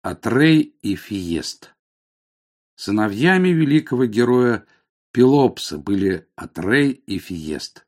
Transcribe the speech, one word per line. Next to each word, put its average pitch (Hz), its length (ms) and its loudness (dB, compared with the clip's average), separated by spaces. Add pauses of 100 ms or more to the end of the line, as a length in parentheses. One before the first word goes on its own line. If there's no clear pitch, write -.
Атрей 143 520 2 (220)
и 101 120 -4
Фиест. 87 800 -8 (1000)
Сыновьями 110 720 0
великого 151 580 0
героя 120 580 2 (460)
Пелопса 127 680 2
были 95 580 -2
Атрей 127 560 -2
и 98 260 -10
Фиест. 78 680 -12